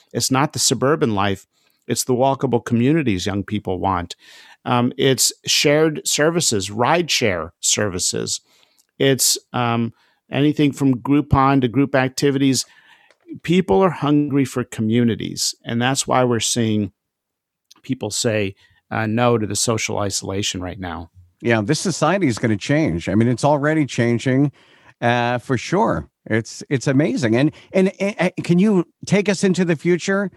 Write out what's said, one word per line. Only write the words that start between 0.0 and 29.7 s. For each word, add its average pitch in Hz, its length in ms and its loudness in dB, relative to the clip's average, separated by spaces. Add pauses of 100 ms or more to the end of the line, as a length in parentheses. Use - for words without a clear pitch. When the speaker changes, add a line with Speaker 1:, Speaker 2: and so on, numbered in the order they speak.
Speaker 1:
It's - 180 -2
not 135 220 2
the 120 60 -8
suburban 127 540 0
life. 98 320 -2 (400)
It's - 200 -4
the 127 80 0
walkable 131 500 0
communities 117 600 0
young 98 180 -4
people 98 360 -6
want. 90 360 -4 (500)
Um, 123 320 0
it's 135 340 2 (140)
shared 151 600 2
services, 143 640 0
ride 139 400 0
share 90 480 -2
services. 92 800 -2 (580)
It's, 135 400 2 (160)
um, 117 400 0 (380)
anything 143 400 2
from 135 240 0
Groupon 139 640 2
to 131 60 0
group 127 280 0
activities. 135 680 0 (800)
People 185 380 2
are 190 100 4
hungry 143 520 2
for 123 200 -4
communities. 110 880 -2 (100)
And 120 180 -4
that's 131 260 0
why 127 160 4
we're 120 160 0
seeing 107 520 0 (920)
people 127 280 -6
say, 107 440 -2 (360)
uh, 110 140 -2
no 120 320 2
to 107 100 0
the 101 80 -4
social 110 440 -2
isolation 98 600 -4
right 90 180 -10
now. 87 320 -10 (300)
Speaker 2:
Yeah, 113 200 2
this 127 180 -2
society 175 480 0
is 117 100 0
gonna 110 200 0
change. 131 500 -2
I 92 80 -2
mean, 117 120 4
it's 123 180 -2
already 151 400 2
changing, 127 680 0 (480)
uh, 120 380 0
for 123 200 -4
sure. 160 520 -2 (160)
It's, - 440 -4
it's 139 180 -2
amazing. 143 480 2
And, 143 160 2 (200)
and, 190 200 2 (100)
and, 202 180 -4
uh, 180 100 0 (140)
can 175 160 2
you 190 260 2 (200)
take 196 240 2
us 196 140 -2
into 185 200 2
the 170 120 2